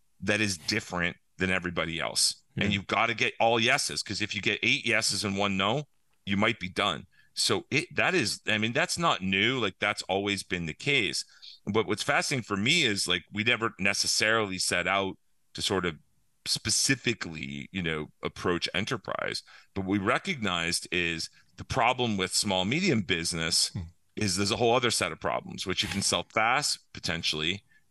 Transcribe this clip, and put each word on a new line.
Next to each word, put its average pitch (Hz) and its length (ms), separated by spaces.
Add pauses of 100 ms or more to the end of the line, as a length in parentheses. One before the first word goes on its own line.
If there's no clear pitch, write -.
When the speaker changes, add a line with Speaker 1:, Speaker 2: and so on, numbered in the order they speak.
(220)
Speaker 1:
that 104 180
is 98 180
different 90 580 (220)
than 92 120
everybody 85 500
else. - 420 (140)
And 104 140
Speaker 2:
Yeah. 101 60
Speaker 1:
you've 98 100
gotta 113 280
get 113 260
all 113 200
yeses, 117 420
'cause 98 180
if 104 140
you 104 80
get 104 200
eight 120 240
yeses 107 380
and 98 140
one 98 180
no, 110 320 (380)
you 98 100
might 110 220
be 92 100
done. 90 380 (280)
So - 360
it, 143 240
that 120 200
is, 131 320
I 107 120
mean, 110 140
that's 160 260
not 147 240
new. 98 380
Like, 101 180
that's 104 240
always 98 400
been 87 240
the 78 80
case. 113 500 (420)
But 104 200
what's 101 160
fascinating 143 420
for 101 120
me 135 260
is, 104 240
like, 87 240
we 104 140
never 113 340
necessarily 101 800
set 87 300
out 98 280 (380)
to 82 80
sort 92 240
of 80 100 (640)
specifically, 80 1120
you 92 100
know, 80 280 (120)
approach - 520
enterprise, - 680 (320)
but 98 100
we 98 140
recognized 101 920
is 85 380 (260)
the - 80
problem 123 520
with 92 180
small, 92 300
medium 139 380
business 82 720
Speaker 2:
Hmm. - 80 (360)
Speaker 1:
is 98 200
there's 101 140
a 113 60
whole 117 180
other 123 160
set 90 220
of - 80
problems, - 460
which 92 160
you 104 60
can 95 140
sell 87 220 (100)
fast, 123 440 (140)
potentially, 82 720 (280)